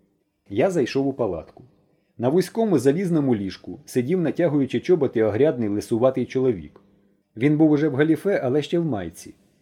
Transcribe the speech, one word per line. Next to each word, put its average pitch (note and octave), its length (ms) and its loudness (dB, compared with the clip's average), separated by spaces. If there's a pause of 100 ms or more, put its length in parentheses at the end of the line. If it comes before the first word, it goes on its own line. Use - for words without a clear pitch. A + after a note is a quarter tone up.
(500)
Я C3+ 220 0
зайшов C3+ 360 0
у C3+ 60 -2
палатку. F#2+ 500 -6 (540)
На A#2 120 0
вузькому F3+ 500 0
залізному D3 560 2
ліжку F#2 500 -8
сидів, C#3 360 -2
натягуючи C#3+ 580 0
чоботи, C3+ 440 0
огрядний A#2 460 2
лисуватий A#2+ 560 0
чоловік. A#2+ 560 -4 (560)
Він D3 200 2
був D#3 140 6
уже D3+ 160 2
в C#3 80 -2
галіфе, D#3+ 480 0
але C3+ 180 0
ще E3+ 180 -2
в E3+ 60 -2
майці. G2 480 -8 (280)